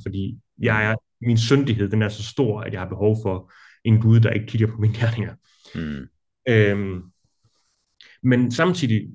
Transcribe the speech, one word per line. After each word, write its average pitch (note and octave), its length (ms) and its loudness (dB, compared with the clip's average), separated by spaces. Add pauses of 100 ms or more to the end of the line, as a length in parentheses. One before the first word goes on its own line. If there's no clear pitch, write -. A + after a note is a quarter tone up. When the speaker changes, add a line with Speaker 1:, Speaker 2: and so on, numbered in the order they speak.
Speaker 1:
fordi G2 320 -8 (240)
jeg A2+ 140 0 (100)
Speaker 2:
Mm. A2 60 0
Speaker 1:
er, A2 40 -2 (320)
min A#2 100 4
syndighed, A2+ 520 2
den A2 120 0
er G#2 80 0
så - 140 -10
stor, G#2+ 380 -2
at F#2+ 120 -10
jeg F#2 80 -6
har F2+ 80 -8
behov G#2+ 340 0
for F#2 280 -6 (320)
en A2+ 180 4
Gud, A2+ 180 6
der A2+ 100 4
ikke A2 180 -2
kigger A2 200 0
på - 140 -6
mine G#2 120 2
gerninger. A2 420 -4 (400)
Speaker 2:
Mm. D2 320 -8 (420)
Speaker 1:
Øhm, G2+ 540 0 (1200)
men B2 280 2
samtidig D#3 640 0